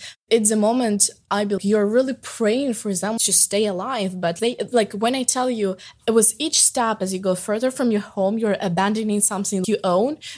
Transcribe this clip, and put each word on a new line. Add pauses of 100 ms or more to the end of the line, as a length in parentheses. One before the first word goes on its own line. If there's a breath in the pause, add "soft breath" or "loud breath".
(300 loud breath)
it's
a
moment (200)
I
be-,
you're
really
praying
for
them
to
stay
alive.
But
they, (160)
like,
when
I
tell
you, (300 loud breath)
it
was
each
step
as
you
go
further
from
your
home,
you're
abandoning
something
you
own (200 loud breath)